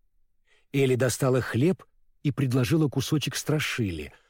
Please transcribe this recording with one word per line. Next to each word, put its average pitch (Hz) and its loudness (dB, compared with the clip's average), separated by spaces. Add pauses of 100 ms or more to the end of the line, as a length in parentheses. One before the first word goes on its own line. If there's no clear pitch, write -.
(720)
Элли 135 2
достала 127 2
хлеб 147 0 (400)
и 143 0
предложила 135 2
кусочек 139 -2
Страшиле, 101 -4 (160)